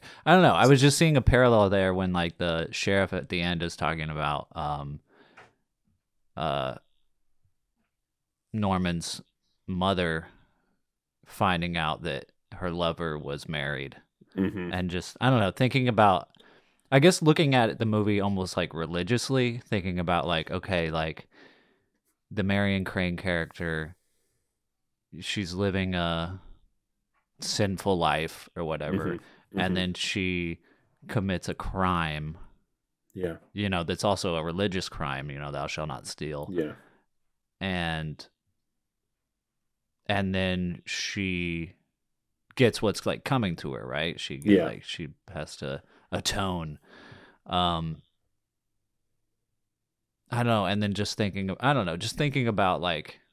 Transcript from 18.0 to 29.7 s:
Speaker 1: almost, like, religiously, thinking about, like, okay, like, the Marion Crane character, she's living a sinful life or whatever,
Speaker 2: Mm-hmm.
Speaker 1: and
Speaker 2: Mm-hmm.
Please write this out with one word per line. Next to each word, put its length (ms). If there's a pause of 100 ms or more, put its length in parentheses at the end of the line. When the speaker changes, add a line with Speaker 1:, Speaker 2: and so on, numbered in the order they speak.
Speaker 1:
almost, 360
like, 160
religiously, 920
thinking 340
about, 280
like, 240
okay, 400
like, 360 (1040)
the 120
Marion 420
Crane 320
character, 800 (1200)
she's 340
living 420
a 440 (1000)
sinful 580
life 580
or 80
whatever, 520
Speaker 2:
Mm-hmm. 440
Speaker 1:
and 80
Speaker 2:
Mm-hmm. 80